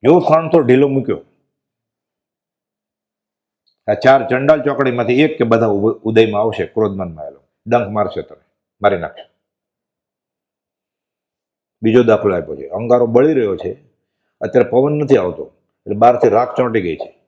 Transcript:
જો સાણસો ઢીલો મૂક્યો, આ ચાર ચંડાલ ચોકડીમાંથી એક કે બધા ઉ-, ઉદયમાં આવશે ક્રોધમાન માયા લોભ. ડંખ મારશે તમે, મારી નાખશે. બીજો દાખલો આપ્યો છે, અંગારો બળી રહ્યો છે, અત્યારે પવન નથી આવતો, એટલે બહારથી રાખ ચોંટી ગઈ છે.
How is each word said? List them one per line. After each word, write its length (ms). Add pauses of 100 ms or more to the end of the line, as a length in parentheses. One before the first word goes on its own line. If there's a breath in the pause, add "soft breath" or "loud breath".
જો 180
સાણસો 400
ઢીલો 280
મૂક્યો, 320 (2750)
આ 60
ચાર 340
ચંડાલ 340
ચોકડીમાંથી 580
એક 180
કે 60
બધા 220
ઉ-, 360
ઉદયમાં 400
આવશે 240
ક્રોધમાન 480
માયા 160
લોભ. 120 (240)
ડંખ 220
મારશે 340
તમે, 220 (380)
મારી 160
નાખશે. 320 (2500)
બીજો 200
દાખલો 340
આપ્યો 200
છે, 120
અંગારો 380
બળી 280
રહ્યો 220
છે, 200 (640)
અત્યારે 300
પવન 220
નથી 240
આવતો, 360 (160)
એટલે 280
બહારથી 320
રાખ 280
ચોંટી 240
ગઈ 160
છે. 320